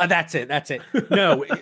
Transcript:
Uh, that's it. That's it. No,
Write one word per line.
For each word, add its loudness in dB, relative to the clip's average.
Uh, 2
that's 0
it. -4
That's -4
it. -6
No, 4